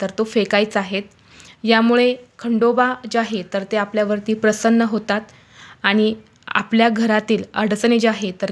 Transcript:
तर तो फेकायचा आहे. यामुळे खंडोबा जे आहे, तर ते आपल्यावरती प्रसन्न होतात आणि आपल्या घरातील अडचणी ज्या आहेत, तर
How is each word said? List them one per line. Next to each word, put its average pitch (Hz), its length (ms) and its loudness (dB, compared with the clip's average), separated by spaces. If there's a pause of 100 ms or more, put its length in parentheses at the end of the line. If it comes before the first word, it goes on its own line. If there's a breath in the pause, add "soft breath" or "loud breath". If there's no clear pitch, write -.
तर 190 160 -4
तो 220 60 0
फेकायचा 214 560 0
आहे. 190 220 -6 (640 loud breath)
यामुळे 233 500 4 (260)
खंडोबा 240 540 0 (180)
जे 233 80 0
आहे, 220 240 -4 (100)
तर 196 100 -4
ते 202 140 -4
आपल्यावरती 208 560 -2
प्रसन्न 220 480 2
होतात 214 400 -2 (640 loud breath)
आणि 214 300 2 (340)
आपल्या 226 420 2
घरातील 220 540 0 (100)
अडचणी 214 460 0
ज्या 220 120 2
आहेत, 196 300 -6
तर 196 100 -6